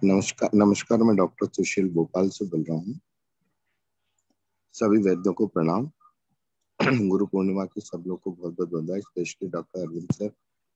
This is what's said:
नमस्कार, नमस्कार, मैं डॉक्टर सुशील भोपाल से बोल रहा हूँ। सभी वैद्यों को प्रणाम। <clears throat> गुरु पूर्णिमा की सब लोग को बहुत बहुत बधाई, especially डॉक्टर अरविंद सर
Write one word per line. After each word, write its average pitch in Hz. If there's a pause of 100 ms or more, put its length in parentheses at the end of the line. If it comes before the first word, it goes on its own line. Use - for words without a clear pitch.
नमस्कार, 95
नमस्कार, 104
मैं 113
डॉक्टर 92
सुशील 95
भोपाल 87
से 101
बोल 85
रहा 80
हूँ। 104 (1700)
सभी 110
वैद्यों 92
को 107
प्रणाम। 90 (880)
<clears throat> 120
गुरु 98
पूर्णिमा 95
की 104
सब 87
लोग 92
को 95
बहुत 87
बहुत 90
बधाई, 87
especially 87
डॉक्टर 87
अरविंद 85
सर 104 (460)